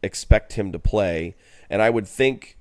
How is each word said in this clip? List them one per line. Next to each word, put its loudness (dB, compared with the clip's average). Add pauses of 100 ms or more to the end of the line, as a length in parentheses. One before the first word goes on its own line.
expect 0
him -4
to -8
play, 0 (340)
and 0
I 4
would -2
think -2